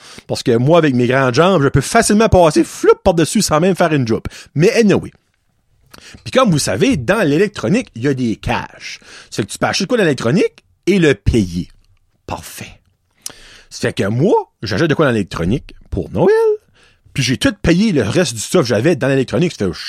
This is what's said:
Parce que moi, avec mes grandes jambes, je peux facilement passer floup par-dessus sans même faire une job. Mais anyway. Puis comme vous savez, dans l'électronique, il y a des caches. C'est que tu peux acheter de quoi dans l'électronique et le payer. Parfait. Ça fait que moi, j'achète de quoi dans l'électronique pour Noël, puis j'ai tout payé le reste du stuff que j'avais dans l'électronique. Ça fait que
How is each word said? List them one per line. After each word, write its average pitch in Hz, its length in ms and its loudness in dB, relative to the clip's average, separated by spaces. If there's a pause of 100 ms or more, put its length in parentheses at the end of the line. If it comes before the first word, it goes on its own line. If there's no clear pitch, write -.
(260)
Parce - 160 -6
que 120 120 2
moi, 135 220 4
avec 156 180 4
mes 123 120 2
grandes 127 260 0
jambes, 165 300 2
je 139 60 2
peux 135 120 2
facilement 220 480 2
passer 180 340 4
floup 415 400 0
par-dessus 170 380 0
sans 156 180 0
même 180 160 2
faire 160 200 0
une 131 120 0
job. 110 160 -2 (320)
Mais 170 200 2
anyway. 160 360 2 (1120)
Puis - 80 -14
comme 247 200 2
vous 151 80 2
savez, 156 400 0
dans 180 280 0
l'électronique, 170 680 0
il 110 80 -10
y 139 60 -2
a 143 40 0
des 123 240 -2
caches. - 640 -8 (300)
C'est - 160 -6
que - 40 -20
tu - 60 -12
peux 123 100 -2
acheter 110 180 -4
de - 40 -6
quoi 254 80 0
dans - 80 0
l'électronique 151 600 -2 (220)
et 190 120 2
le 151 160 4
payer. 90 540 -2 (580)
Parfait. - 560 -14 (880)
Ça - 100 -18
fait 117 140 -4
que 98 140 -2
moi, 202 440 0 (100)
j'achète 147 280 -2
de 175 40 2
quoi 156 120 2
dans 123 60 0
l'électronique 98 640 -4 (140)
pour - 220 -8
Noël, 156 180 0 (840)
puis 139 80 -2
j'ai 120 160 -2
tout - 240 -2
payé 185 300 2
le 139 100 0
reste 117 320 -2
du 110 60 -12
stuff 185 200 0
que 127 60 0
j'avais 120 280 0
dans 127 140 -2
l'électronique. 135 440 -2
Ça - 120 -6
fait 92 60 -2
que 80 60 -8 (120)